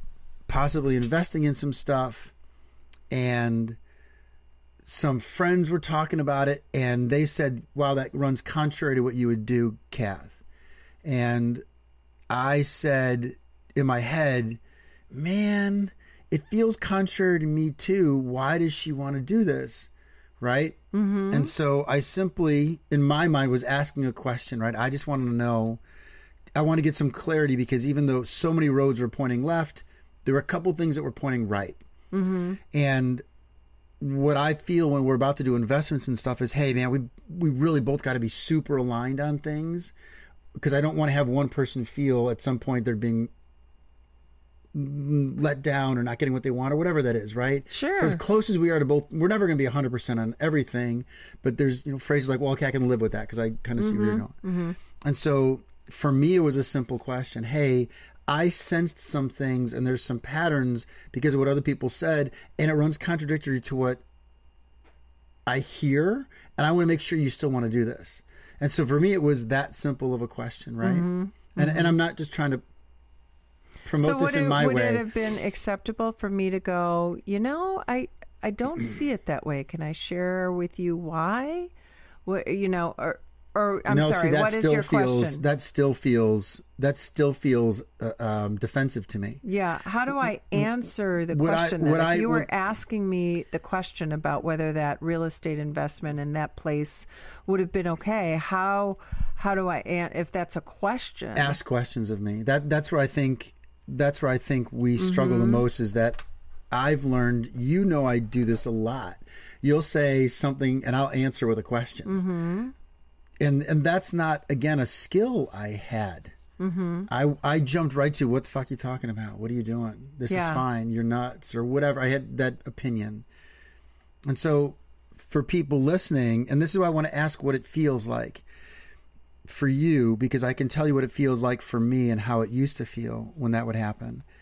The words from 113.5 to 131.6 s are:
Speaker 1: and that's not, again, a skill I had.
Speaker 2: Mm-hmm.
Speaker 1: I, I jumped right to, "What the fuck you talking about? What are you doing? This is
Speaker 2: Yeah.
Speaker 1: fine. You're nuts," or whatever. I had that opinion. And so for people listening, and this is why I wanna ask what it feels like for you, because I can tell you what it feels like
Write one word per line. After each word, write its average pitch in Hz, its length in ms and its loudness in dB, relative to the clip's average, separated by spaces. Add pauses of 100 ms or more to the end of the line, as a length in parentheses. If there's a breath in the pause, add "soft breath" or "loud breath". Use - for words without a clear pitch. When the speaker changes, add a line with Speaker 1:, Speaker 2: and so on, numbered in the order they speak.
Speaker 1:
and 151 200 0
that's 175 280 0
not, 160 380 0
again, 143 300 0
a 127 60 0
skill 208 680 0
I 104 160 -8
had. 104 640 -6 (260)
Speaker 2:
Mm-hmm. 180 500 -4
Speaker 1:
I, 143 240 0 (100)
I 147 180 0
jumped 143 340 0
right 143 200 2
to, 139 120 0
"What 127 160 0
the - 60 -16
fuck 131 220 -6
you 135 60 -8
talking 127 320 -6
about? 107 300 -8
What 113 120 -6
are - 20 -4
you 120 100 -2
doing? 113 540 -6
This 127 140 -4
is 185 60 0
Speaker 2:
Yeah. 170 160 0
Speaker 1:
fine. 120 380 -2
You're 117 140 0
nuts," 123 500 -4
or 117 80 -2
whatever. 139 380 0
I 127 80 2
had 131 280 -4
that 127 280 -2
opinion. 110 580 -6 (1040 soft breath)
And 135 100 0
so 147 380 2 (400)
for - 280 -2
people 147 380 0
listening, 127 680 2
and 139 120 4
this 165 120 0
is 196 60 2
why 180 80 4
I - 20 2
wanna 156 240 0
ask 151 280 -2
what 139 140 0
it 131 100 -6
feels 135 420 0
like 117 360 -6 (1040 loud breath)
for - 220 -2
you, 135 480 4
because 123 260 0
I 123 100 2
can 131 140 -2
tell 151 200 0
you 147 60 4
what 135 120 2
it 113 60 -4
feels 131 300 2
like 123 200 0